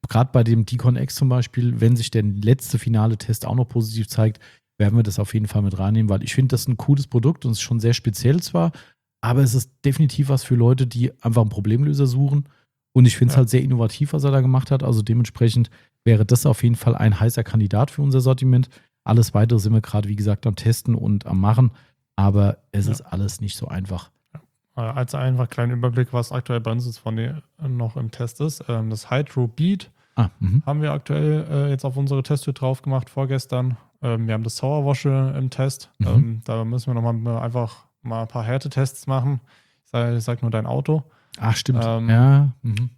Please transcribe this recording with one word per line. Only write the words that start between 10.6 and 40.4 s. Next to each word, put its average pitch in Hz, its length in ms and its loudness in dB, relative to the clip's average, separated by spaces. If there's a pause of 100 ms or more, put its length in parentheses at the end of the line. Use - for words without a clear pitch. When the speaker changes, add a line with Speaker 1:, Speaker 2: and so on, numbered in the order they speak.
Speaker 1:
die 120 240 -2 (120)
einfach 113 180 2
einen 107 80 2
Problemlöser 135 560 0
suchen. 139 400 0 (480)
Und 127 120 8
ich 113 120 6
finde 123 140 4
es 143 40 2
Speaker 2:
Ja. - 40 6
Speaker 1:
halt 120 100 4
sehr 127 120 2
innovativ, 131 520 -2
was 147 100 -2
er 139 80 2
da 135 100 2
gemacht 131 300 2
hat. 135 120 2
Also 117 200 0
dementsprechend 117 680 2 (360)
wäre 107 200 6
das 123 220 2
auf 120 160 0
jeden 117 120 2
Fall 117 200 0
ein 107 240 2
heißer 113 240 0
Kandidat 107 480 0
für - 100 -6
unser 135 180 2
Sortiment. 127 480 2 (360)
Alles 113 320 4
Weitere 113 240 4
sind 107 140 2
wir 110 80 4
gerade, 104 280 -4
wie 104 60 -2
gesagt, 104 320 -2
am 101 80 -2
Testen 113 400 0
und 104 320 -2
am 95 120 0
Machen. 110 300 4 (460)
Aber 101 420 2 (140)
es 101 160 -2
Speaker 2:
Ja. 107 60 -2
Speaker 1:
ist - 80 -8
alles 98 400 -6
nicht 101 160 -8
so - 100 -10
einfach. 95 420 -8 (240)
Speaker 2:
Ja. - 80 -20 (340)
Äh, 113 220 -6
als 127 160 -6
einfach 127 360 -2
kleinen 120 240 -4
Überblick, 120 400 -2
was 120 180 -4
aktuell 123 300 -4
bei 113 100 -4
uns 123 160 -4
jetzt 117 100 -10
von 113 180 -8
der, 131 280 -6 (180)
noch 120 340 -4
im 117 140 -6
Test 120 320 -8
ist. 151 260 -6
Ähm, 113 220 -4
das 110 220 -8
Hydro 131 360 -2
Beat 175 440 -4 (240)
Speaker 1:
Ah, 110 240 0
mhm. 98 260 2
Speaker 2:
haben 147 160 -2
wir 147 100 -2
aktuell, 151 580 -2
äh, 143 200 -2
jetzt 139 160 -4
auf 131 100 -4
unsere 139 280 -2
Testtür 143 300 -4
drauf 131 280 -4
gemacht, 131 280 -4
vorgestern. 127 680 -4 (240)
Ähm, 117 240 -2
wir 113 80 -2
haben 110 100 -2
das 113 140 -8
Sauerwasche 135 800 -2
im 131 140 -4
Test. - 480 -6
Speaker 1:
Mhm. 92 80 0
Speaker 2:
Ähm, 113 360 2
da 113 220 -4
müssen 120 280 -6
wir 117 60 -2
noch 117 140 -2
mal, 117 260 -4
einfach 117 460 -6 (160)
mal 113 220 -8
ein 110 40 -10
paar 120 160 -8
Härtetests 135 600 -4
machen. 135 360 -2 (440)
Ich - 60 -20
sag, 120 260 -2
ich 110 60 -4
sag 120 180 -6